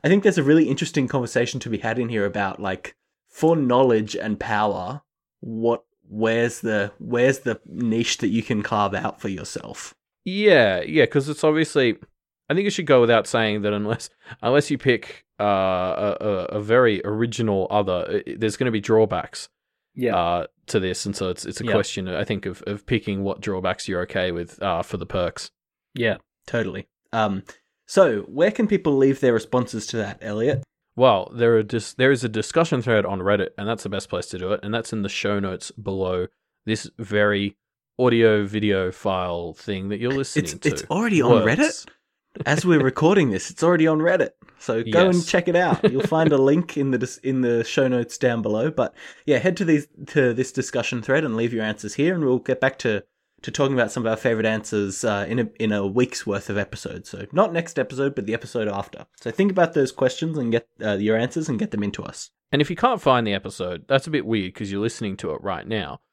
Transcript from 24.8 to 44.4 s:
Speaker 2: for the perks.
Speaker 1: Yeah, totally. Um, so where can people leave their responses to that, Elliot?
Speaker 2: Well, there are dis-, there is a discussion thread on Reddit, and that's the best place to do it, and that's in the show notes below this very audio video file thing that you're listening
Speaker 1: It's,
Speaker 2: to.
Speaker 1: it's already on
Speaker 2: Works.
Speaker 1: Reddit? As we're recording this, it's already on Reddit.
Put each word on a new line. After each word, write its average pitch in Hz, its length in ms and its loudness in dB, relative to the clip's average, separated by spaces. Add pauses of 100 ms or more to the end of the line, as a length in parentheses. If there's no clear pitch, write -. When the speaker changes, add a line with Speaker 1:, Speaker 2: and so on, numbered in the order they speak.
Speaker 2:
for - 140 -10
the 85 80 -8
perks. - 460 -6 (440)
Speaker 1:
Yeah, 117 220 0 (300)
totally. 95 400 -4 (240)
Um, 104 320 -2 (440)
so 135 340 4
where 165 300 0
can 214 160 -2
people 160 280 2
leave 135 240 4
their 123 140 4
responses 113 540 -2
to 120 100 -6
that, 104 240 -6
Elliot? 113 420 -2 (320)
Speaker 2:
Well, 117 400 4
there 117 220 4
are 110 60 2
dis-, 107 300 -6
there 131 180 4
is 123 120 0
a 120 60 -2
discussion 127 520 0
thread 113 240 2
on 95 140 -4
Reddit, 101 380 2
and 101 100 -6
that's 113 160 -6
the 101 60 -8
best 98 180 -8
place 87 200 -6
to 113 100 -10
do 92 160 -4
it, 104 100 -4
and 104 100 -6
that's 117 200 -6
in 110 80 -4
the 98 80 -4
show 101 300 -2
notes 95 320 -6
below 95 560 -4 (380)
this 110 240 -4 (100)
very 104 580 0 (420)
audio 113 460 6
video 98 460 0
file 90 600 -4
thing 98 360 -8
that 101 100 -6
you're 123 140 -2
listening 135 320 -4
Speaker 1:
It's, 80 100 -10
Speaker 2:
to. - 140 -2
Speaker 1:
it's - 200 -6
already 202 320 2
on 123 100 6
Speaker 2:
Works. 110 240 6
Speaker 1:
Reddit? 302 300 0 (600)
As 143 200 0
we're 165 160 6
recording 151 480 4
this, 95 220 -4
it's - 100 -6
already 160 260 4
on 156 120 2
Reddit. 170 300 2 (280)